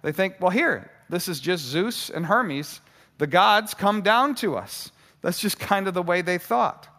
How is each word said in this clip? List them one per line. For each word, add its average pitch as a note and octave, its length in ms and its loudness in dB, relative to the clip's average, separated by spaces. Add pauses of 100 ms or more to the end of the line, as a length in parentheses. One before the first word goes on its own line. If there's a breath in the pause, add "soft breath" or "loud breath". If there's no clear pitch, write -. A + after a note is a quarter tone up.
they D3+ 120 -4
think, F#3+ 280 -2
"Well, F3+ 100 4
here, G#3+ 400 0 (200)
this G3 180 -4
is E3 100 -6
just D#3+ 260 -2
Zeus F3 440 -4
and E3 160 -6
Hermes. E3 560 -2 (380 soft breath)
The D3 80 0
gods G#3 480 4
come G#3 260 0
down A#3+ 360 4
to E3+ 200 -2
us." - 340 -10 (300 soft breath)
That's - 180 -4
just - 200 -2
kind G3 280 0
of F#3+ 60 -4
the F3+ 100 -2
way F3 200 2
they F3+ 160 0
thought. - 500 -2 (100)